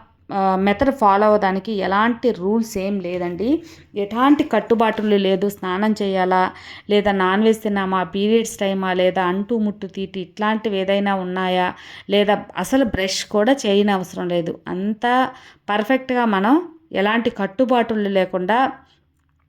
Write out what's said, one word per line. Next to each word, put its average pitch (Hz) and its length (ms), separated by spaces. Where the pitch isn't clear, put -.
ఆ, 190 240
మెథడ్ 202 340
ఫాలో 208 360
అవ్వడానికి 196 460
ఎలాంటి 214 580
రూల్స్ 208 480
ఏం 196 220
లేదండి. 180 600
ఎలాంటి 247 500
కట్టుబాటులు 214 720
లేదు. 190 320
స్నానం 196 540
చేయాలా 185 480
లేదా 208 220
నాన్ 190 300
వెజ్ 220 200
తిన్నామా, 190 400
పీరియడ్స్ 208 560
టైమా 190 340
లేదా 180 320
అంటు 196 300
ముట్టు 208 320
తీటి 190 340
ఇట్లాంటివి 208 580
ఏదైనా 196 360
ఉన్నాయా 185 600
లేదా 202 340
అసలు 262 280
బ్రష్ 190 400
కూడా 214 280
చేయని 208 400
అవసరం 185 360
లేదు. 170 300
అంతా 220 600
పర్ఫెక్ట్గా 247 540
మనం 226 440
ఎలాంటి 220 380
కట్టుబాటులు 220 800
లేకుండా 190 640